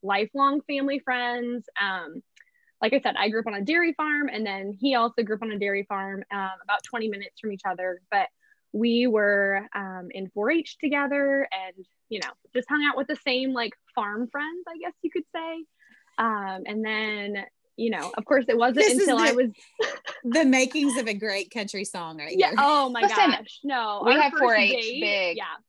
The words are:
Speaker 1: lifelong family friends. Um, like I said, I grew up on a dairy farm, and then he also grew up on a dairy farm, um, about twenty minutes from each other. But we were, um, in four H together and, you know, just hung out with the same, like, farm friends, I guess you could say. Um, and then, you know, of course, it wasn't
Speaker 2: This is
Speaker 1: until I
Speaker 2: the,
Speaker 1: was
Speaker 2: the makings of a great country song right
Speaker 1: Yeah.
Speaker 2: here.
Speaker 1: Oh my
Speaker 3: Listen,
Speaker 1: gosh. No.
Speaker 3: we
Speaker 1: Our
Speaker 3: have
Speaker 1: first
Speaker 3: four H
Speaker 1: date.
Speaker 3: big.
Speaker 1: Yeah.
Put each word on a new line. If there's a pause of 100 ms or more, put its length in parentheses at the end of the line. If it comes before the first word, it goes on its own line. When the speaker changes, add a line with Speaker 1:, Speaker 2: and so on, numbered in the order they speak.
Speaker 1:
lifelong
family
friends. (120)
Um, (580)
like
I
said,
I
grew
up
on
a
dairy
farm,
and
then
he
also
grew
up
on
a
dairy
farm,
um, (120)
about
twenty
minutes
from
each
other. (100)
But (440)
we
were,
um,
in
four
H
together
and, (220)
you
know, (240)
just
hung
out
with
the (100)
same,
like, (200)
farm
friends,
I
guess
you
could (100)
say. (520)
Um,
and
then, (300)
you
know,
of
course,
it
wasn't
Speaker 2:
This
is
Speaker 1:
until
I
Speaker 2:
the,
Speaker 1:
was (760)
Speaker 2:
the
makings
of
a
great
country
song
right
Speaker 1:
Yeah.
Speaker 2:
here.
Speaker 1:
Oh
my
Speaker 3:
Listen,
Speaker 1:
gosh.
No.
Speaker 3:
we
Speaker 1:
Our
Speaker 3:
have
Speaker 1:
first
Speaker 3:
four
H
Speaker 1:
date.
Speaker 3:
big.
Speaker 1:
Yeah. (260)